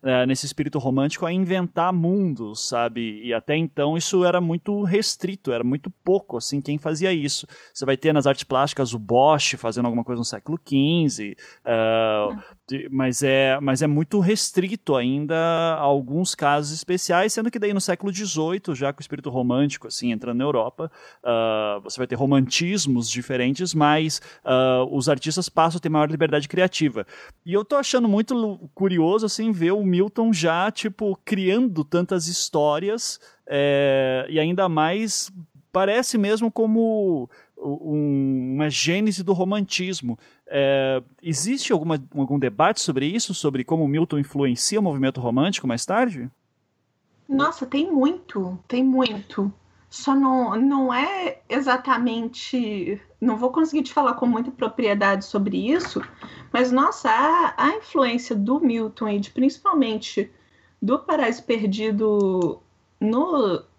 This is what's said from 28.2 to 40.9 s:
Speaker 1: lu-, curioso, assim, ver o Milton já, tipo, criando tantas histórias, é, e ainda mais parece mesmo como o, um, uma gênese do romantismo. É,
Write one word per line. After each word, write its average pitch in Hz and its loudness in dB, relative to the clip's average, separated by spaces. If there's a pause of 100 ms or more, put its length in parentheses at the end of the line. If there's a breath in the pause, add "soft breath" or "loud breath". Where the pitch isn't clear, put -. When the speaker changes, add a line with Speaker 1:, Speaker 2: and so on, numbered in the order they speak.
Speaker 1:
lu-, 214 -4
curioso, 185 2
assim, 220 -2
ver 175 2
o 208 0
Milton 202 2
já, 170 2
tipo, 208 -4
criando 196 0
tantas 175 0
histórias, 170 -2 (280 soft breath)
é, 139 2
e 156 0
ainda 175 2
mais 180 -2 (400)
parece 208 2
mesmo 214 2
como 220 2 (260 soft breath)
o, 151 -6
um, 135 0
uma 151 0
gênese 185 0
do 185 0
romantismo. 185 -2 (280 soft breath)
É, 135 2 (200)